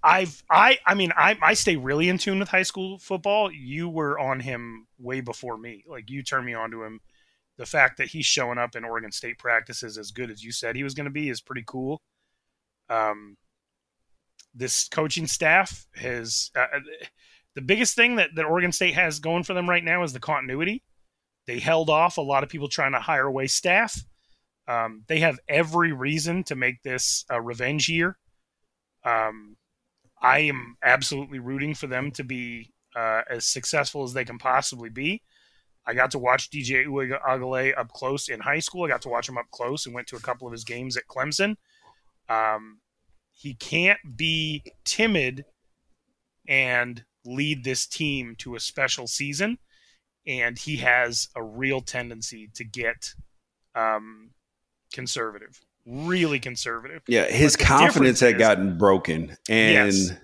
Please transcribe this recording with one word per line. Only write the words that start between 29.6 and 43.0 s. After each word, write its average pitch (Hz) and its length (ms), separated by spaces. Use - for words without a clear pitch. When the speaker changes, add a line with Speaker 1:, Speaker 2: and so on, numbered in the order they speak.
Speaker 2:
I 135 200
am 127 420
absolutely 135 560
rooting 139 360
for - 120
them 131 260
to 135 120
be, 120 480
uh, 113 360
as 120 140
successful 143 580
as 123 100
they 127 120
can 117 120
possibly 123 540
be. 143 320
I 117 80
got 127 160
to 147 80
watch 123 320
D 147 120
J 131 220
Uiagalelei 131 920
up 117 140
close 135 360
in 117 120
high 143 180
school. 175 260
I 156 40
got 123 140
to 135 60
watch 117 200
him 127 100
up - 140
close 127 340
and 120 80
went 123 140
to 127 80
a 113 40
couple 123 260
of 120 60
his 113 120
games 120 320
at 127 100
Clemson. 151 500
Um, 110 520